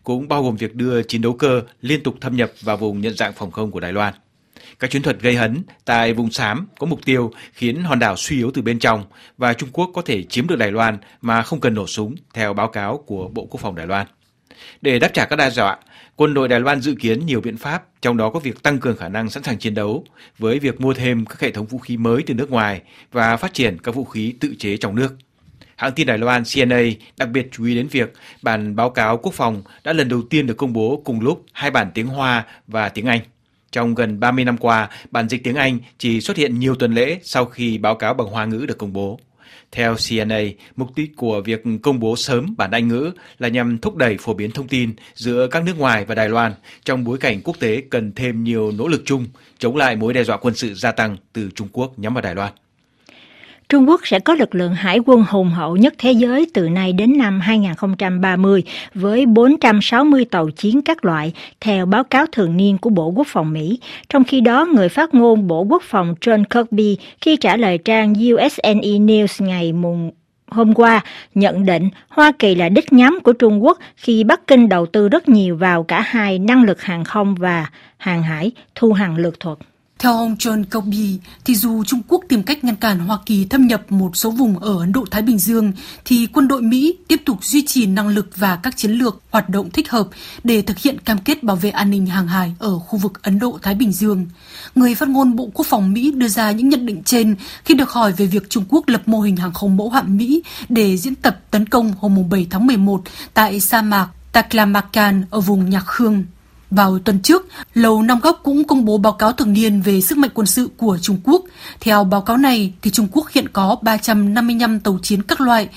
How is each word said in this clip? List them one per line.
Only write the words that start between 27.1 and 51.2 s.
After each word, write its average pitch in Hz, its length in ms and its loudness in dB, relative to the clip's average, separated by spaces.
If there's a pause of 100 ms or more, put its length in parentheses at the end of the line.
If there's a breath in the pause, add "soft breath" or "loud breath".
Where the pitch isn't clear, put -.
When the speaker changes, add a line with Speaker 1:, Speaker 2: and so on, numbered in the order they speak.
Speaker 1:
đặc 131 120 -4
biệt 127 220 -4
chú 113 140 -8
ý 120 100 0
đến 123 120 -4
việc 127 260 -4 (280 soft breath)
bản 104 340 -4
báo 120 140 0
cáo 117 280 -2
quốc 175 160 -6
phòng 113 300 -4 (200 soft breath)
đã 156 100 -4
lần 147 160 -2
đầu 123 120 -2
tiên 143 260 -2
được 113 100 -4
công 127 160 -4
bố 113 320 -2
cùng 113 160 -6
lúc 147 320 -4
hai 139 180 -6
bản 107 220 -2
tiếng 113 140 -6
Hoa 131 380 -2 (220 soft breath)
và 107 220 -4
tiếng 107 160 -8
Anh. 120 140 2 (520)
Trong 120 240 -2
gần 107 240 -4
ba 120 120 0
mươi 127 140 0
năm 120 120 -2
qua, 113 320 0 (220 loud breath)
bản 113 180 -2
dịch 127 140 -6
tiếng 123 120 -4
Anh 135 240 -2 (180 soft breath)
chỉ 113 240 -2
xuất 202 160 -6
hiện 127 220 -2
nhiều 131 160 -2
tuần 123 180 0
lễ 135 300 -2
sau 127 220 -4
khi 120 320 -6
báo 107 180 -2
cáo 110 180 -2
bằng 123 140 -6
Hoa 107 180 -6
ngữ 110 220 -6
được 110 100 -8
công 101 160 -10
bố. 98 260 -8 (520 soft breath)
Theo 117 240 -2
C 110 300 -4
N 110 60 -4
A, 110 100 -2 (340 soft breath)
mục 123 200 -8
đích 151 220 -8
của 110 240 -4
việc 110 220 -6 (200)
công 135 160 0
bố 113 160 -2
sớm 139 420 -4
bản 95 140 -4
Anh 117 160 0
ngữ 131 240 -2 (260 soft breath)
là 123 100 -6
nhằm 120 300 -2
thúc 208 180 -6
đẩy 120 220 0
phổ 110 160 -6
biến 104 180 -8
thông 135 160 -10
tin 120 260 -4 (220 soft breath)
giữa 120 320 -2
các 165 160 -4
nước 175 140 -4
ngoài 117 280 0
và 107 100 -6
Đài 110 140 0
Loan 113 240 0 (320 soft breath)
trong 127 180 -2
bối 120 140 -4
cảnh 113 260 -2
quốc 170 160 -8
tế 117 300 -2
cần 110 260 -4
thêm 120 280 -6
nhiều 113 280 -2
nỗ 107 160 -6
lực 160 180 -2
chung 131 200 -2 (340 soft breath)
chống 120 160 -2
lại 131 200 2
mối 110 180 -2
đe 127 100 0
dọa 107 140 -2
quân - 180 -2
sự 107 180 -6
gia 107 180 -2
tăng 110 260 -2 (160)